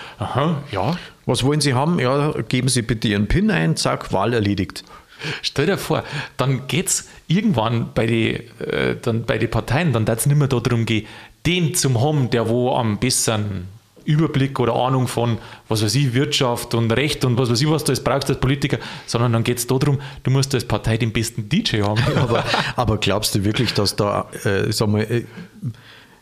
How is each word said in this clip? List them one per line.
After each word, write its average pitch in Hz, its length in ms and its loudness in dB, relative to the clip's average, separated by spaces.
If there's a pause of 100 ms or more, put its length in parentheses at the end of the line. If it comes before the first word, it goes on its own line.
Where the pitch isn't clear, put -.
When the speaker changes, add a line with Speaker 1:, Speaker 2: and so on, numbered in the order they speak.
(180)
Speaker 1:
Aha, 135 440 0 (100)
ja. 104 240 0 (300)
Speaker 2:
Was 120 180 0
wollen 147 160 2
Sie 139 140 2
haben? 156 240 2
Ja, 143 340 2 (160)
geben 127 200 0
Sie 127 120 2
bitte 110 280 -2
Ihren 101 200 2
pin 202 220 2
ein, 160 260 2
zack, - 380 -2
Wahl 101 180 2
erledigt. 101 500 0 (600)
Speaker 1:
Stell - 240 -2
dir 190 100 2
vor, 131 280 -2 (340)
dann 127 280 0
geht's - 400 -2 (200)
irgendwann 120 680 2
bei 117 120 2
die, 113 220 2 (360)
äh, 69 380 0
dann 113 240 0
bei 117 100 0
die 113 100 0
Parteien, 123 460 0
dann 110 140 0
darf's 113 180 0
nicht 143 140 4
mehr 143 100 2
darum 117 380 0
gehen, 107 200 0 (380)
den 165 300 2
zum 127 260 2
haben, 143 300 2
der 113 180 2
wo 123 260 2
am 113 240 0
besten 104 720 -2 (400)
Überblick 151 500 2
oder 117 160 2
Ahnung 127 320 2
von, 117 320 0 (300)
was 110 160 0
weiß 104 100 0
ich, 135 200 2
Wirtschaft 127 600 0
und 113 160 2
Recht 139 340 0
und 123 120 2
was 127 140 2
weiß 117 100 2
ich, 151 100 2
was 156 140 0
du - 60 2
alles 123 120 0
brauchst 131 280 0
als 135 100 -2
Politiker, 139 380 0 (280)
sondern 120 280 2
dann 113 100 2
geht's 120 220 -2
da 127 100 2
drum, 135 240 2 (220)
du - 80 0
musst 135 240 2
als 120 100 0
Partei 110 320 0
den 110 160 -2
besten 110 360 -4
D 151 100 0
J 110 280 0
haben. 107 220 2
Speaker 2:
<laughs> - 80 0
Aber, 117 280 2 (300)
aber 110 220 2
glaubst 101 380 0
du 101 100 0
wirklich, 107 300 0
dass 101 220 0
da, 101 320 0 (160)
äh, 107 280 0
sag 110 160 0
mal, 104 140 2
äh, 113 220 -2 (960)